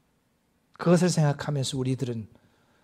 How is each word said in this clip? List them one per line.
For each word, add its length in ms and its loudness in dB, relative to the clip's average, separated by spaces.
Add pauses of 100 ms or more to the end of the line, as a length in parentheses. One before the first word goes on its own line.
(800)
그것을 300 4
생각하면서 680 0
우리들은 520 -4 (560)